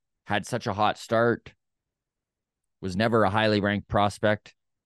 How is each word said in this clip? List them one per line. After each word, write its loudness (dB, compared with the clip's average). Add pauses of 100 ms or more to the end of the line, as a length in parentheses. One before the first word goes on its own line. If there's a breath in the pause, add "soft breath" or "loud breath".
(260)
had -4
such -8
a -4
hot 0
start, -2 (1300)
was -8
never 2
a 2
highly 2
ranked -2
prospect, 0 (320)